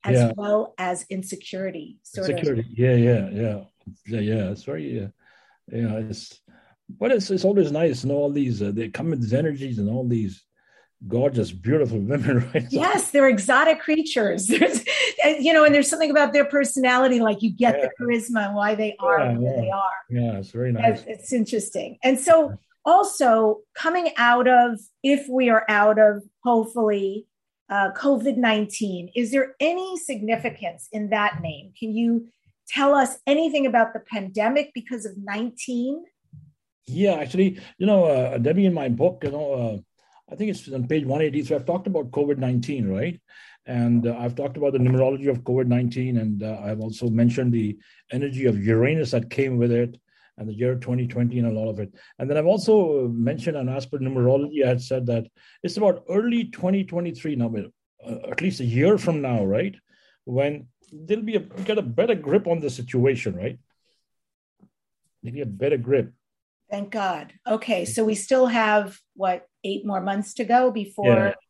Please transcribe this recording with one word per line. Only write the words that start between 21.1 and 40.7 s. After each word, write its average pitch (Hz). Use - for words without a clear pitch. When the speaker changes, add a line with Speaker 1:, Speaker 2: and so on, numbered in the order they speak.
Speaker 1:
it's -
interesting. -
And 269
so 320
also 247
coming 330
out 247
of, 240
if 277
we 254
are 220
out 214
of, 208
hopefully, 220
uh, 196
covid 254
nineteen, 208
is 233
there 269
any 359
significance 226
in 214
that 208
name? 160
Can 220
you 233
tell 277
us 269
anything 285
about 226
the 220
pandemic 220
because 233
of 202
nineteen? 240
Speaker 2:
Yeah, 180
actually, 180
you 185
know, 196
uh, 127
Debbie, 160
in 185
my 143
book, 147
you 143
know, 147
uh, 117
I -
think 214
it's -